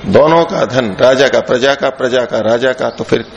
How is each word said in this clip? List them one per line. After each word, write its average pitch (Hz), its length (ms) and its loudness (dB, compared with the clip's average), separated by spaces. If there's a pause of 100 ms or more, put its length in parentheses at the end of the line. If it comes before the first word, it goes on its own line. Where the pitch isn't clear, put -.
दोनों 156 400 4
का 170 200 -2
धन, 110 360 -4
राजा 131 260 4
का 117 120 2
प्रजा 131 360 0
का, 139 140 -4
प्रजा 127 320 -2
का 117 180 -4
राजा 120 340 0
का, 127 160 -4
तो 117 140 -8
फिर 117 220 -2 (120)